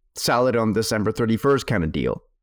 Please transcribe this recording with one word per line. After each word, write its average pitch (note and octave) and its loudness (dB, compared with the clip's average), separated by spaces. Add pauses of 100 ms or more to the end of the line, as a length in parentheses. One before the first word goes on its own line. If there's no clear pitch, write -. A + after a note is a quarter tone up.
(160)
sell B2 2
it A#2 0
on A2 2
December G#2+ 0
thirty-first A#2+ 0
kind G2 0
of D#2+ -2
deal. A#1+ -4 (200)